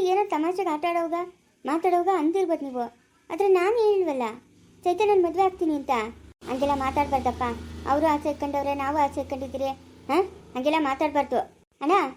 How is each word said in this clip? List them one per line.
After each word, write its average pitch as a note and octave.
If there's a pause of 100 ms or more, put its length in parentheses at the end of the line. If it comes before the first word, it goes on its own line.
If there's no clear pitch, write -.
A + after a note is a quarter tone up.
ಏನೋ F#4+ (120)
ತಮಾಷೆಗೆ F4
ಆಟ D4+
ಆಡೋವಾಗ, E4+ (520)
ಮಾತಾಡೋವಾಗ F4
ಅಂದಿರ್ಬೋದು E4
ನೀವು. B3 (440)
ಆದ್ರೆ F4+ (100)
ನಾನು F#4 (100)
ಹೇಳಿಲ್ವಲ್ಲ E4+ (580)
ಚೈತನ್ಯನ F#4+
ಮದ್ವೆ E4+
ಆಗ್ತೀನಿ F4+
ಅಂತ. C4+ (560)
ಹಂಗೆಲ್ಲ C#4
ಮಾತಾಡ್ಬಾರ್ದಪ್ಪ. C4+ (480)
ಅವರು D4
ಆಸೆ D4
ಇಟ್ಕೊಂಡವ್ರೆ, C#4+
ನಾವು C#4+
ಆಸೆ C#4
ಇಟ್ಕೊಂಡಿದ್ದೀರಿ. C4+ (400)
ಹಾ? C#4+ (360)
ಹಂಗೆಲ್ಲ D4 (100)
ಮಾತಾಡ್ಬಾರ್ದು. C#4+ (420)
ಅಣ್ಣ, A#3 (260)